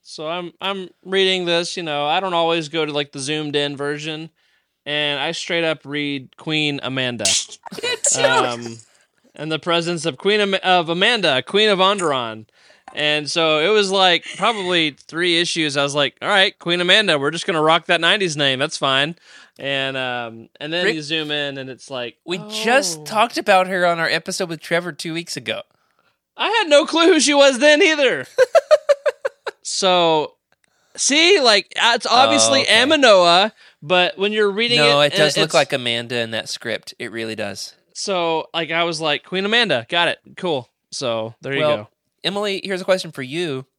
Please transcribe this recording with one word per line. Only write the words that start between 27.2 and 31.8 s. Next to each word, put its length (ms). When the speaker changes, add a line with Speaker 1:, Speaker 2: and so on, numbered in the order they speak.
Speaker 1:
she 140
was 240
then 240
either. 500
<laughs> 40
So, 680
see, 460
like, 360
uh, 200